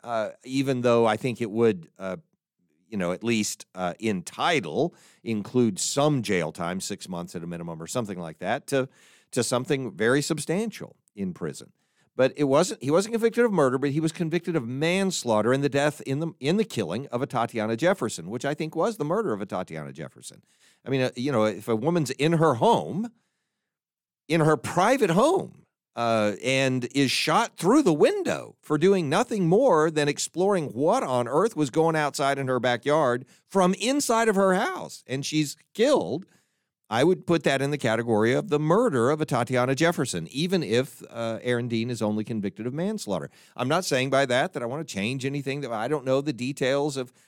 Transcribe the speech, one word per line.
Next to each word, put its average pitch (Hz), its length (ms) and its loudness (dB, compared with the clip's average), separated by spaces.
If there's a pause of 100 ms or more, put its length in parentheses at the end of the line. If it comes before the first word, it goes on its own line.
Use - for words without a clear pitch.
uh, 113 280 -4 (120)
even 131 380 -2
though 117 260 6
I 110 100 4
think 120 240 -4
it 107 120 -4
would, 107 360 2 (120)
uh, 92 160 -6 (720)
you 107 80 -8
know, 90 160 0
at 92 100 -6
least, 110 440 -2 (100)
uh, 90 240 -4
in 101 240 -2
title, 135 680 -2 (300)
include 110 560 0
some 143 440 0
jail 90 280 -2
time, 90 300 -6
six - 280 -10
months 87 280 -10
at 82 80 -10
a - 20 -12
minimum 85 340 -10
or 82 60 -12
something 104 320 -6
like 82 220 -12
that, 107 260 -6
to, 131 220 0 (420)
to 120 140 -2
something 127 480 -2
very 120 280 2
substantial 165 760 -6 (180)
in 95 180 -6
prison. 73 380 -10 (460)
But 131 200 4
it 147 80 0
wasn't, 151 380 2
he 135 80 -2
wasn't 196 240 0
convicted 233 300 2
of 226 80 2
murder, 135 260 4
but 139 120 0
he 147 100 0
was 156 100 0
convicted 170 460 -4
of 123 100 -2
manslaughter 131 840 0
in 135 80 2
the 143 80 0
death, 143 320 0
in 135 180 -4
the, 160 220 -6
in 151 160 0
the 220 80 2
killing 107 420 -4
of 120 160 -4
a 143 40 -4
Tatiana 113 500 -2
Jefferson, 117 540 -2
which 123 140 -8
I 143 80 -2
think 156 220 -8
was 202 220 -2
the 220 80 -4
murder 190 280 -2
of 98 80 -4
a 104 60 -8
Tatiana 80 460 -8
Jefferson. 67 500 -16 (420)
I - 60 -8
mean, 135 120 2
uh, 127 120 0
you 127 160 -4
know, 113 140 2
if 107 240 -2
a 113 80 2
woman's 147 340 0
in 151 220 0
her 160 220 4
home, 151 580 0 (1160)
in 165 120 2
her 151 160 6
private 202 540 2
home, 269 540 0 (320)
uh, 113 380 2 (100)
and 131 500 0
is 135 160 4
shot 180 460 0
through 247 260 4
the 185 100 4
window 220 720 0
for 151 160 -2
doing 180 300 4
nothing 190 400 0
more 175 420 6
than 147 180 0
exploring 175 600 0
what 160 340 0
on 127 240 0
earth 160 300 0
was 151 120 0
going 160 280 2
outside 139 420 0
in 135 80 -4
her 127 140 2
backyard 127 640 2 (240)
from 190 260 4
inside 226 540 0
of 196 80 2
her 190 180 4
house, 226 520 -4
and 135 200 -6
she's 151 300 -2 (180)
killed, 185 520 2 (640)
I 117 160 2
would 175 220 2
put 165 180 2
that 135 180 2
in 139 80 0
the 147 80 -2
category 117 540 2
of 147 160 0
the 143 100 0
murder 151 520 2
of 156 100 0
a 156 60 -2
Tatiana 123 500 0
Jefferson, 139 520 0
even 170 340 -2
if, 120 460 -2
uh, 113 340 -6
Aaron 123 260 -2
Dean 117 200 -2
is 113 140 -4
only 107 220 -2
convicted 107 420 -6
of 123 80 -8
manslaughter. 151 560 -6 (260)
I'm 127 120 -4
not 175 160 0
saying 131 260 0
by 135 160 4
that 127 280 0
that 131 80 -6
I 120 40 -6
wanna 143 180 -6
change 123 400 -4
anything, 139 360 -4
that 131 100 -8
I 110 160 -4
don't 139 180 -2
know 131 160 2
the 147 120 -4
details 139 640 -2
of, 123 160 -8 (160)